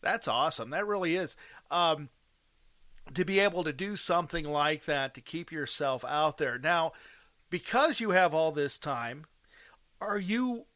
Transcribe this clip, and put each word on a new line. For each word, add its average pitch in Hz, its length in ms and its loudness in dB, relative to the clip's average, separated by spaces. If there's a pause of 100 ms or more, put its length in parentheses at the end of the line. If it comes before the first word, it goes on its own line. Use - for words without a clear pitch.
That's 220 260 -2
awesome. 123 420 0
That 185 180 -4
really 185 280 0
is. 180 200 -4 (360)
Um, 160 380 2 (1040)
to 170 120 0
be 190 140 4
able 180 240 4
to 156 100 -2
do 196 220 -6
something 170 500 0
like 147 400 0
that, 139 300 -2
to 123 60 -14
keep 165 300 -10
yourself 139 540 -2
out 147 320 0
there. 127 220 -2
Now, 165 340 2 (560)
because 254 500 2
you 220 120 -2
have 180 220 6
all 160 180 4
this 143 260 -2
time, 131 480 -6 (760)
are 208 200 -2
you, 233 460 -2 (100)